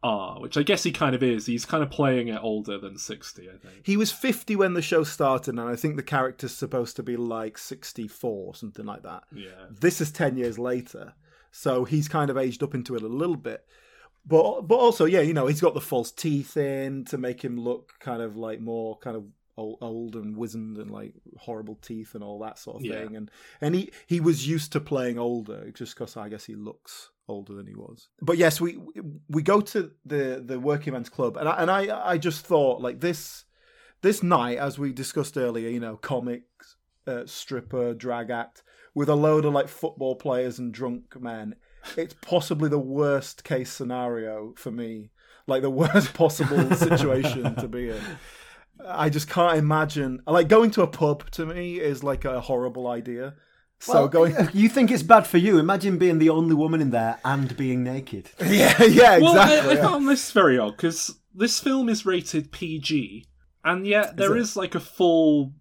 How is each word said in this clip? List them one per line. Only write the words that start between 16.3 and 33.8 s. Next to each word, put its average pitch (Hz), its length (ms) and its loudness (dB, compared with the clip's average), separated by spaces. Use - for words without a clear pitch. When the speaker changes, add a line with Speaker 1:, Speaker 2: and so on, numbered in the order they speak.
Speaker 2:
in 135 500 -4
to 139 120 -8
make 127 260 -8
him 120 160 -6
look 123 400 -8
kind 117 220 -8
of, 107 140 -10
like, 113 240 -10
more 113 380 -10
kind 117 180 -12
of 107 80 -12
ol-, 110 220 -12
old 117 340 -10
and 107 220 -12
wizened 110 420 -12
and, 104 140 -16
like, 104 200 -16
horrible 110 440 -14
teeth 110 320 -16
and 107 80 -14
all 104 160 -16
that 107 180 -14
sort - 200 -18
of 135 80 -14
Speaker 1:
Yeah. 110 160 -10
Speaker 2:
thing. 110 160 -14
And, 107 140 -16
and 151 140 -2
he, 190 160 -4
he 170 140 -2
was 151 260 0
used 156 260 -4
to 156 80 -2
playing 127 380 -4
older 110 540 -8
just - 240 -16
'cause - 200 -14
I 107 120 -12
guess 104 160 -14
he 110 100 -16
looks - 560 -18
older 101 260 -12
than 101 140 -16
he 101 80 -20
was. 107 360 -20
But 165 160 0
yes, 160 220 4
we, 170 180 -4
we 151 140 -2
go 202 180 4
to 202 300 -4
the, 135 400 -6
the 127 140 -8
working 147 320 -2
man's 120 160 -8
club, 120 280 -6
and 151 120 -4
I, 170 80 -2
and 170 120 0
I, 196 440 -2
I 175 40 0
just 156 300 -4
thought, 139 340 2
like, 123 200 -6
this, 165 440 -6